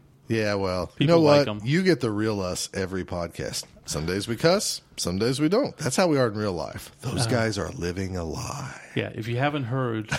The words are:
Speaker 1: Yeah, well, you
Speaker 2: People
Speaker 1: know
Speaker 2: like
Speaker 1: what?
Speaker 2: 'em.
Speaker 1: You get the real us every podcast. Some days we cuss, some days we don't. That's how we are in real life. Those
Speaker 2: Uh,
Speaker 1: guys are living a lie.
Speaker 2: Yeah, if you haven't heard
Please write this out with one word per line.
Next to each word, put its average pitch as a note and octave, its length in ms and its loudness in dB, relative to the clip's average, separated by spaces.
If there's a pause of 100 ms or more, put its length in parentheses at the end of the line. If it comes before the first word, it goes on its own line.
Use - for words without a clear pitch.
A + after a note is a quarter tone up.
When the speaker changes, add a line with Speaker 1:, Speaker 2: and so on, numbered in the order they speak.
(280)
Speaker 1:
Yeah, G#2+ 280 2
well, F#2 380 -2
you C#3+ 120 2
Speaker 2:
People E3+ 120 8
Speaker 1:
know E3 40 8
Speaker 2:
like D3 260 8
Speaker 1:
what? - 0 -
Speaker 2:
'em. G#2 160 -4
Speaker 1:
You D#3 200 2
get F3+ 160 4
the A#2 120 0
real G#2 300 0
us F2+ 320 -4
every F#2 320 -2
podcast. E2+ 600 -6 (200)
Some D#2 200 -4
days G2 220 -2
we A#2 80 -2
cuss, F3+ 460 2 (160)
some F2+ 220 -2
days B2+ 200 0
we D3+ 80 2
don't. A3 300 0
That's D3+ 180 -4
how F#3 120 4
we D3 100 4
are B2+ 100 4
in G#2 80 -2
real G#2+ 180 -2
life. - 380 -8 (100)
Those B2+ 260 -2
Speaker 2:
Uh, - 20 -2
Speaker 1:
guys A2+ 280 2
are E2 120 -4
living F2+ 480 -4
a F2 60 -4
lie. B2+ 580 -8 (140)
Speaker 2:
Yeah, G#2+ 180 -2
if A2 140 -8
you A#2+ 100 -4
haven't C#3+ 280 -2
heard A#2 540 -2